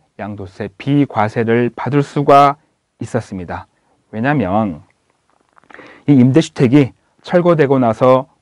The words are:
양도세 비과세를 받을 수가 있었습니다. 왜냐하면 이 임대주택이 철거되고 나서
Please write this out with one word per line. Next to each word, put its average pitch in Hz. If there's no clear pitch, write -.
양도세 101
비과세를 117
받을 143
수가 143
있었습니다. 95
왜냐하면 110
이 147
임대주택이 131
철거되고 160
나서 127